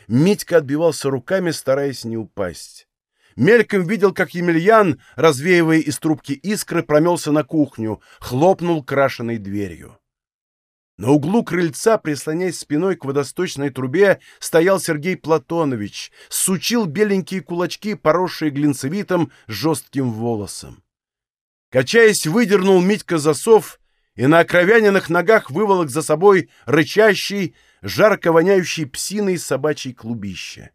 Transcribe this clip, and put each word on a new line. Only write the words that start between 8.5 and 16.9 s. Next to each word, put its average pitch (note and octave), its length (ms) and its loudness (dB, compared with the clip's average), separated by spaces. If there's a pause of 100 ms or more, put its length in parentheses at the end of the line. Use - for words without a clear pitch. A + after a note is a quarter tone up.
крашеной B2+ 540 -2
дверью. G2 640 -10 (1000)
На G#2 120 -4
углу D#3 340 2
крыльца, F3+ 540 -2
прислоняясь D#3+ 600 -6
спиной E3+ 380 -2
к - 100 -16
водосточной C#3 640 -4
трубе, C3+ 500 0 (200)
стоял F3 400 2
Сергей E3 380 -4
Платонович, C#3+ 960 -4 (180)
сучил G3+ 560 -2
беленькие F#3+ 560 -2